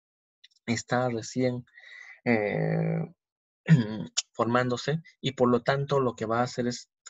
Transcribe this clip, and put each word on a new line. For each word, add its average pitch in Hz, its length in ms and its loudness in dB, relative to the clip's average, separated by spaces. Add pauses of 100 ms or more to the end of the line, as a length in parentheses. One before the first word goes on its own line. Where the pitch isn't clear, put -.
(640)
está 123 460 0
recién, 123 560 -2 (580)
eh, 104 880 0 (540)
<clears throat> 107 460 2 (200)
formándose, 123 720 0 (180)
y 131 120 -4
por 123 180 4
lo 120 120 4
tanto 139 380 0
lo 120 160 0
que 113 80 -6
va 113 160 0
a 123 40 0
hacer 123 240 -4
es - 200 -8 (220)